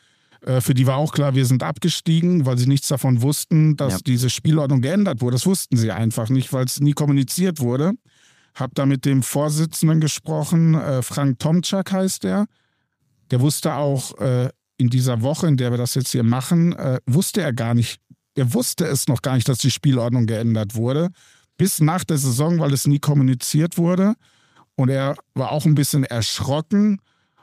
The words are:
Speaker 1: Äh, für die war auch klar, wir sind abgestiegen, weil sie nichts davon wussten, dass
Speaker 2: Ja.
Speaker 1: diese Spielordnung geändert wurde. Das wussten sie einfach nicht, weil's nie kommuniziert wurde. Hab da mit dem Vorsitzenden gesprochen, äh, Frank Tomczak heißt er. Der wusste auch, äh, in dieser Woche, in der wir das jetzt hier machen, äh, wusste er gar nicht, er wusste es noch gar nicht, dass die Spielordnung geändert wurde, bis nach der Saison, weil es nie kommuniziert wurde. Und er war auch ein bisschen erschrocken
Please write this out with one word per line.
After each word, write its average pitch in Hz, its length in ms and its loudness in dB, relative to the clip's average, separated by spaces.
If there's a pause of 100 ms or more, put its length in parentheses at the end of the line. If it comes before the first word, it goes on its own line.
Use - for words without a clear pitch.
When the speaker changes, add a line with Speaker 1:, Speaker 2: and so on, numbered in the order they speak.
(420)
Speaker 1:
Äh, 131 180 0
für 135 140 0
die 127 140 4
war 131 100 0
auch 156 160 -2
klar, 143 220 0
wir 131 100 4
sind 123 160 2
abgestiegen, 165 840 0
weil 127 100 0
sie 123 100 2
nichts 139 200 2
davon 127 340 2
wussten, 151 540 2
dass 139 180 -2
Speaker 2:
Ja. 90 140 -6
Speaker 1:
diese 123 240 0
Spielordnung 147 500 2
geändert 160 400 0
wurde. 123 140 0
Das 123 100 -2
wussten 185 320 0
sie 113 140 2
einfach 110 380 -2
nicht, 131 220 0
weil's 127 280 -4
nie 143 140 2
kommuniziert 147 680 0
wurde. 131 340 0 (640)
Hab 131 200 -8
da 143 100 0
mit 139 200 0
dem 135 180 2
Vorsitzenden 156 800 0
gesprochen, 160 720 0
äh, 135 280 0
Frank 139 380 -2
Tomczak 180 520 -2
heißt 190 340 -2
er. 190 200 -2 (840)
Der 123 100 2
wusste 151 340 0
auch, 139 440 -2
äh, 127 300 0 (280)
in 120 120 2
dieser 127 320 0
Woche, 151 260 0
in 143 80 4
der 123 160 0
wir 123 60 -2
das 123 160 -4
jetzt 131 180 -2
hier 123 120 0
machen, 165 500 2
äh, 127 320 -4
wusste 180 360 0
er 147 120 -2
gar 117 200 -2
nicht, 117 260 0 (360)
er 123 180 0
wusste 226 320 -2
es - 220 -2
noch 131 140 0
gar 131 140 -2
nicht, 120 120 0
dass 131 120 0
die 127 120 2
Spielordnung 120 540 0
geändert 110 500 -2
wurde, 135 340 -2 (480)
bis 185 220 0
nach 160 240 2
der 160 140 -2
Saison, 139 420 0
weil 143 140 0
es 131 140 -2
nie 143 120 4
kommuniziert 147 800 0
wurde. 180 380 2 (600)
Und 131 140 2
er 135 260 -2 (200)
war 127 160 -4
auch 151 140 -2
ein 151 100 6
bisschen 143 300 2
erschrocken 156 920 -2 (440)